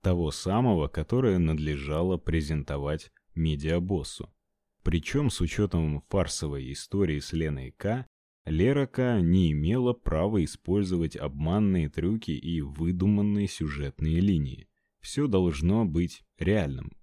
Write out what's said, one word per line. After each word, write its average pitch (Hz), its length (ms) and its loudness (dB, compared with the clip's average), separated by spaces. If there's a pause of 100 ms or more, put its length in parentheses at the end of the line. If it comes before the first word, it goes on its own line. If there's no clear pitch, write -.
того 87 280 2
самого, 98 580 0
которое 104 500 0
надлежало 78 800 0
презентовать 76 920 -4 (240)
медиабоссу. 80 960 -2 (500)
Причём 98 480 2
с - 100 -8
учётом 80 680 0
фарсовой 71 640 -4
истории 78 480 -2
с - 120 -10
Леной 73 380 -2
К, 120 360 -4 (380)
Лера 123 420 2
К 123 340 0
не 85 320 4
имела 113 400 2
права 90 520 0
использовать 90 720 -2
обманные 80 720 0
трюки 90 440 -2
и 78 280 -4
выдуманные 95 840 0
сюжетные 78 760 -2
линии. 82 480 0 (320)
Всё 143 280 -2
должно 92 560 2
быть 85 400 -2 (140)
реальным. 80 540 -2 (100)